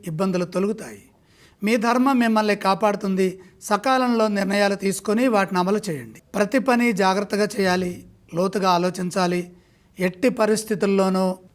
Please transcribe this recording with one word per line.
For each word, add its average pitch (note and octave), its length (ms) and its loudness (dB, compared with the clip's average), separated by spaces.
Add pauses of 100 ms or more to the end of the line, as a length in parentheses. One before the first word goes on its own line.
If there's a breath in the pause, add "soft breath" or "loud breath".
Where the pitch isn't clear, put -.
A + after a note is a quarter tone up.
ఇబ్బందులు F3+ 380 -2
తొలగుతాయి. F3+ 580 -4 (600 soft breath)
మీ A3 120 2
ధర్మం B3 420 2
మిమ్మల్ని G#3+ 380 2
కాపాడుతుంది. G3 720 0 (340 loud breath)
సకాలంలో A#3+ 680 2
నిర్ణయాలు G3+ 560 0
తీసుకొని G#3 440 0
వాటిని G3 340 0
అమలు G3 260 0
చేయండి. A#2+ 320 -10 (140)
ప్రతి G#3 240 0
పని A#3+ 340 2
జాగ్రత్తగా G3 640 0
చేయాలి, F3+ 360 0 (420)
లోతుగా F#3+ 360 0
ఆలోచించాలి. F3+ 680 0 (580 soft breath)
ఎట్టి F3+ 300 0
పరిస్థితుల్లోనూ G3 960 0 (300)